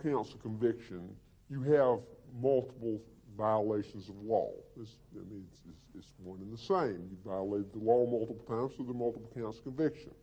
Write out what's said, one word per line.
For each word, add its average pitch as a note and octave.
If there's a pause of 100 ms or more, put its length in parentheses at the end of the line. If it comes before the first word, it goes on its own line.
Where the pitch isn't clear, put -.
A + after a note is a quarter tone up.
counts C#3
of -
conviction, G#2+ (340)
you C#3
have C3 (400)
multiple B2 (380)
violations G#2+
of G2
law." G2+ (300)
It's, A2 (180)
I F#2+
mean, G2
it's, -
it's, D#2+ (200)
it's -
one F#2
and G2+
the A#2
same. A2+
You F#2+
violated G2+
the A2
law A#2+
multiple A2+
times, B2+
so C3+
the B2
multiple A#2
counts A2+
of -
conviction. D3 (120)